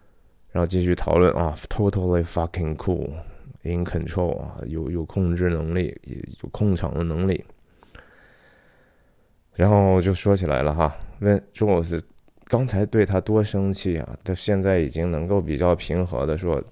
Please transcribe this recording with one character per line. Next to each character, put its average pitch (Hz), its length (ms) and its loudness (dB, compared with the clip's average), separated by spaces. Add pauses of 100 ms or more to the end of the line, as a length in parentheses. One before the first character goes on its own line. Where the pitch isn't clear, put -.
(500)
然 90 100 -2
后 85 60 2
继 90 160 0
续 90 100 2
讨 82 260 0
论 90 160 6
啊， 78 220 -2 (140)
totally 90 540 0
fucking 82 500 -4
cool，in 87 1120 -6
control 82 540 -4
啊， - 160 -12 (100)
有， 76 240 -6
有 85 140 -4
控 87 300 0
制 90 140 0
能 80 240 -2
力， 90 240 -2 (460)
有 - 80 -12
控 101 240 2
场 82 240 -2
的 85 60 -2
能 85 240 0
力。 90 160 -2 (2000)
然 95 160 4
后 98 300 6
就 92 120 2
说 101 220 4
起 92 120 0
来 69 180 2
了 76 100 0
哈， 78 200 2 (260)
问 101 200 4 (140)
Jules 85 480 0 (440)
刚 123 200 0
才 104 180 0
对 104 220 2
他 95 140 2
多 107 220 2
生 98 300 0
气 92 260 -2
啊， 58 260 -10
他 92 100 -2
现 98 260 0
在 95 200 4
已 73 80 0
经 82 220 -2
能 82 180 -2
够 101 120 2
比 76 160 -2
较 87 200 4
平 87 280 -2
和 73 220 -2
的 78 100 0
说， 85 360 -2